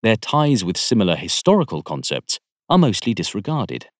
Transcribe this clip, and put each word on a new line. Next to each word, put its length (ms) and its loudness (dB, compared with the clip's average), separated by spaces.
Their 140 4
ties 480 2
with 140 -2
similar 380 2
historical 680 0
concepts 560 -6
are 80 6
mostly 360 2
disregarded 760 -6